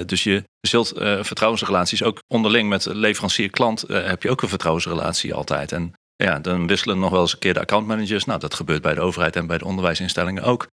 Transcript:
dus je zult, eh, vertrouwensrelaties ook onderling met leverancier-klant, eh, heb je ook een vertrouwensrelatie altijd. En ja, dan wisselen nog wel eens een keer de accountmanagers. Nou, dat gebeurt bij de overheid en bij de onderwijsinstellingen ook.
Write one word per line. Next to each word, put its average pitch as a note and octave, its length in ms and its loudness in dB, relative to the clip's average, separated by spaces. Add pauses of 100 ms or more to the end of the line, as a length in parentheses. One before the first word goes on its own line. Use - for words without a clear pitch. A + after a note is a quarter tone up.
dus F#2 160 0
je G2+ 220 2 (160)
zult, - 300 2
eh, G2+ 320 0
vertrouwensrelaties G2 800 0
ook A2 240 0
onderling A2 420 4
met G2 160 0
leverancier-klant, G#2 1000 0
eh, G2 220 -2
heb F#2 180 -4
je - 80 0
ook B2+ 120 0
een A2 60 -2
vertrouwensrelatie E2+ 840 -2
altijd. D2 380 -4
En E2+ 200 -4 (240)
ja, F2+ 220 2
dan F2 280 0
wisselen G2 320 0
nog F#2 120 2
wel F2+ 100 4
eens E2+ 120 4
een - 60 -6
keer F#2 160 2
de - 60 0
accountmanagers. G#2+ 640 0
Nou, - 160 -2
dat D2+ 140 -6
gebeurt D#2 280 -2
bij D#2 120 2
de D#2+ 60 -2
overheid E2+ 360 0
en E2+ 100 -2
bij E2 120 -2
de - 60 -6
onderwijsinstellingen F2+ 800 -2
ook. A#2+ 300 0